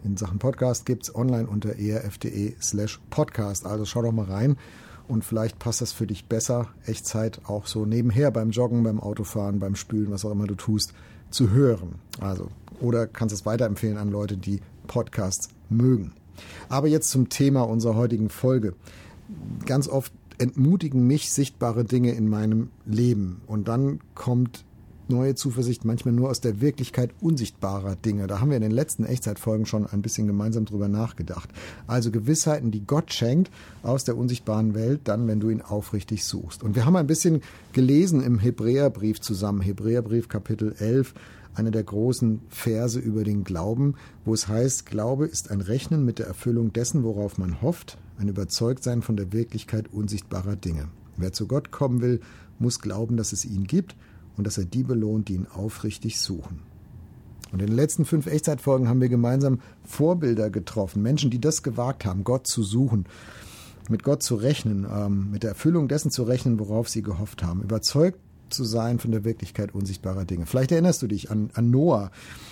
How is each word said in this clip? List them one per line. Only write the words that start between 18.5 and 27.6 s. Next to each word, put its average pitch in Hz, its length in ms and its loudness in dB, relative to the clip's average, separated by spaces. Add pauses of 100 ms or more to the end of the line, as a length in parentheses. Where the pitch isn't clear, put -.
Ganz 135 220 0
oft 135 240 -2 (260)
entmutigen 135 680 4
mich 147 240 2
sichtbare 120 520 0
Dinge 123 280 4
in 113 160 2
meinem 110 400 2 (180)
Leben. 107 600 2
Und 107 220 -2
dann 139 320 0 (140)
kommt 123 500 0 (420)
neue 131 280 2
Zuversicht 123 500 -2
manchmal 117 300 2
nur 127 160 4
aus 123 100 -4
der 107 200 0
Wirklichkeit 127 600 0
unsichtbarer 98 720 -2